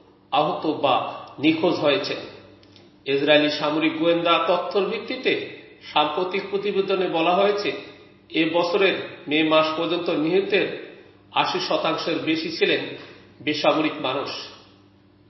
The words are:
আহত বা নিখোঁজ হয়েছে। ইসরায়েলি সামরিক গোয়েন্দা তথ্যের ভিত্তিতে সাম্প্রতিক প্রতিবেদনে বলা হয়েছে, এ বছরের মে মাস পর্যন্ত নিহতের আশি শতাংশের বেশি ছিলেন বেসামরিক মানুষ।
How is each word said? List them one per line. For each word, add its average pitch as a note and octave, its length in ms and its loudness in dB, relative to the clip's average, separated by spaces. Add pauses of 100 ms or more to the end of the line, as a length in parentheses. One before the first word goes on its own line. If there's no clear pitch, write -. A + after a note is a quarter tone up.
(320)
আহত D#3 360 0
বা C#3 280 2 (440)
নিখোঁজ D#3+ 340 4
হয়েছে। C#3 420 0 (880)
ইসরায়েলি D3 460 4
সামরিক D#3 460 0
গোয়েন্দা E3+ 360 2 (140)
তথ্যের F#3 380 0
ভিত্তিতে - 480 -4 (600)
সাম্প্রতিক F3+ 560 0
প্রতিবেদনে G3 580 -2
বলা E3 280 2
হয়েছে, G3+ 360 2 (580)
এ D#3+ 240 2
বছরের F3 420 2 (320)
মে D3+ 160 2
মাস D#3 240 4 (100)
পর্যন্ত E3+ 320 -2
নিহতের F3 560 2 (680)
আশি D3+ 280 0
শতাংশের D#3+ 600 -2
বেশি D#3+ 320 -2
ছিলেন E3+ 300 0 (600)
বেসামরিক D3 600 0
মানুষ। C3+ 280 -4 (1000)